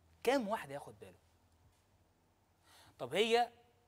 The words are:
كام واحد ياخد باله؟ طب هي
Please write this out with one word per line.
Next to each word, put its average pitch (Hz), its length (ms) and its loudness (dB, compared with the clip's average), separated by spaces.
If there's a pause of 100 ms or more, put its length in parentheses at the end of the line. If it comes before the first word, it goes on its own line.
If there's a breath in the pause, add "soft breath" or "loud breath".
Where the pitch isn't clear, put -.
(240)
كام 240 240 2
واحد 202 220 -6
ياخد 135 300 -14
باله؟ 95 180 -20 (1800 loud breath)
طب 131 140 -8
هي 226 360 4 (380)